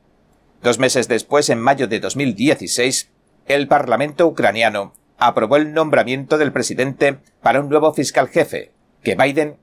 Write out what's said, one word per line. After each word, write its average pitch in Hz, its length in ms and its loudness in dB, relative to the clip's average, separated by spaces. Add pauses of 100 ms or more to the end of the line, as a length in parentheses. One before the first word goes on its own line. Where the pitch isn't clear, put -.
(640)
Dos 120 160 2
meses 127 280 0
después, 135 440 0
en 117 100 0
mayo 135 260 0
de 104 140 -4
dos 95 160 -6
mil 131 180 -2
dieciséis, 123 760 -2 (360)
el 139 200 0
Parlamento 143 640 2
ucraniano 107 640 0 (240)
aprobó 120 380 2
el 151 160 0
nombramiento 135 640 0
del 147 140 0
presidente 135 640 -2 (240)
para 123 180 2
un 143 80 -4
nuevo 151 240 2
fiscal 139 360 -2
jefe, - 420 -2 (320)
que 101 140 -2
Biden 143 460 0